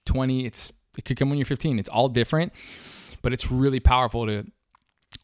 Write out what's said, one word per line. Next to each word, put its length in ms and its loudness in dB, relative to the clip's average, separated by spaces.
twenty, 400 0
it's, 260 -12
it 60 -14
could 140 -4
come 120 2
when 80 0
you're 80 0
fifteen. 340 0
It's 100 -6
all 180 2
different, 460 0
but 120 0
it's 180 -4
really 300 2
powerful 460 4
to 180 -4